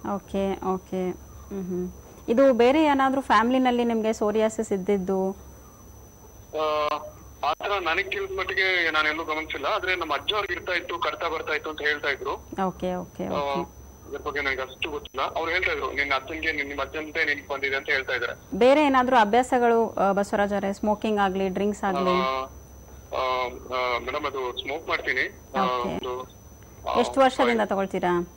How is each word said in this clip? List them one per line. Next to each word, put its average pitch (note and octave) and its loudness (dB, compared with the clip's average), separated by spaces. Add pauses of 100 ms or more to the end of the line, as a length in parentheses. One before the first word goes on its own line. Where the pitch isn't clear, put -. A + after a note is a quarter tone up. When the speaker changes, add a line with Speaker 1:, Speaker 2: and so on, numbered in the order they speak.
(160)
Speaker 1:
ಓಕೆ, G3 -4
ಓಕೆ. F#3 -2
ಹ್ಮ್, - -10
ಹ್ಮ್. F3+ -4 (380)
ಇದು C4 8
ಬೇರೆ B3+ 6
ಏನಾದ್ರೂ C4+ 4
ಫ್ಯಾಮಿಲಿನಲ್ಲಿ A#3+ 4
ನಿಮ್ಗೆ A3+ 2
psoriasis A3 0
ಇದ್ದಿದ್ದು? F#3+ 0 (1300)
Speaker 2:
ಆ, D3+ 2 (640)
ಆ D#3 2
ಥರ G3 -4
ನನಗ್ F#3 -2
ತಿಳಿದ G3 -4
ಮಟ್ಟಿಗೆ F#3 0
ನಾನೆಲ್ಲೂ D#3 0
ಗಮನಿಸಿಲ್ಲ. D#3 -4
ಆದ್ರೆ F#3 0
ನಮ್ಮ D#3+ -4
ಅಜ್ಜ C#3 -2
ಅವ್ರಿಗೆ G3 -2
ಇರ್ತಾ F3 -6
ಇತ್ತು, F3 -4
ಕರ್ತಾ D#3 -2
ಬರ್ತಾ D#3+ -4
ಇತ್ತು D3+ -4
ಅಂತ D3+ -8
ಹೇಳ್ತಾ D3 -2
ಇದ್ರು. C3 -4 (360)
Speaker 1:
ಓಕೆ, F3+ -4
ಓಕೆ, F3+ -8
Speaker 2:
ಆ, F#3+ -6
Speaker 1:
ಓಕೆ. C#3+ -4 (300)
Speaker 2:
ಇದ್ರ C#3+ -10
ಬಗ್ಗೆ C#3+ -6
ನನಗೆ C3 -4
ಅಷ್ಟು C3 -8
ಗೊತ್ತಿಲ್ಲ. D3 -6 (100)
ಅವ್ರು E3 -2
ಹೇಳ್ತಾ F#3 0
ಇದ್ರು, C3+ -2
"ನಿನ್ನ C#3+ -2
ಅಜ್ಜನ್ಗೆ, D#3+ -2
ನಿನ್ನ C#3+ -6
ಅಜ್ಜನ್ತೆ D#3 -4
ನಿನ್ಗೆ D3 -4
ಬಂದಿದೆ" C3+ -2
ಅಂತ C#3 -6
ಹೇಳ್ತಾ C3+ -2
ಇದ್ದಾರೆ. - -6
Speaker 1:
ಬೇರೆ C4+ 8
ಏನಾದ್ರೂ C4 4
ಅಭ್ಯಾಸಗಳು, A#3 4
ಆ, G3 4
ಬಸವರಾಜ್ G3+ 0
ಅವರೇ, G3 -2
smoking G#3 0
ಆಗ್ಲಿ, F#3+ 2
drinks G3+ 0
ಆಗ್ಲಿ? F#3 2
Speaker 2:
ಆ, C3+ 2 (760)
ಆ, B2+ 0 (280)
ಆ, B2 0
ಮೇಡಮ್, C3 -4
ಅದು C3 -4
smoke D3 -8
ಮಾಡ್ತೀನಿ. C#3+ -2 (200)
ಆ, C3 2
Speaker 1:
ಓಕೆ. B2 -2
Speaker 2:
ಒಂದು, B2+ -6 (600)
ಆ, - 2
Speaker 1:
ಎಷ್ಟು B3 2
ವರ್ಷದಿಂದ B3+ 4
Speaker 2:
ಫೈವ್, G#3 0
Speaker 1:
ತಗೊಳ್ತೀರಾ? F#3 0